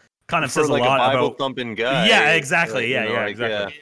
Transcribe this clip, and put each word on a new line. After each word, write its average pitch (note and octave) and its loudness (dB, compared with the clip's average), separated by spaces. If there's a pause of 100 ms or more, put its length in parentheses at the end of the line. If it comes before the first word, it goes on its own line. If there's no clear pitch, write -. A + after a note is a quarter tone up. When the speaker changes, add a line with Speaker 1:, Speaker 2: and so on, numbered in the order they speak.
(280)
Speaker 1:
kind E3 -2
of B2+ -4
Speaker 2:
For, D#3+ 0
Speaker 1:
says D3+ 2
a C3+ 0
Speaker 2:
like, A#2+ 2
a B2 2
Speaker 1:
lot C3+ 4
Speaker 2:
Bible B2+ 2
Speaker 1:
about - -8
Speaker 2:
thumping B2 -6
guy, A#2 0
Speaker 1:
Yeah, D#3+ 4
Speaker 2:
uh, E3 4
Speaker 1:
exactly. C3+ 0
Speaker 2:
you B2+ -2
Speaker 1:
Yeah, A#2+ -2
Speaker 2:
know, A2 -4
Speaker 1:
yeah, A#2 -2
Speaker 2:
like, G#2+ -4
Speaker 1:
exactly. G#2 -4
Speaker 2:
yeah. G2 -8 (120)